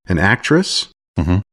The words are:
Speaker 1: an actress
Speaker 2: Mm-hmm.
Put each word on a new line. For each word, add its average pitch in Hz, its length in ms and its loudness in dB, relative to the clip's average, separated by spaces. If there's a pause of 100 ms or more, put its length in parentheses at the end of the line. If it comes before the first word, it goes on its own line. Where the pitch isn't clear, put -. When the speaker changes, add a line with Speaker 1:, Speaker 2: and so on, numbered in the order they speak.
Speaker 1:
an 85 100 0
actress 123 720 0 (300)
Speaker 2:
Mm-hmm. 90 200 0 (140)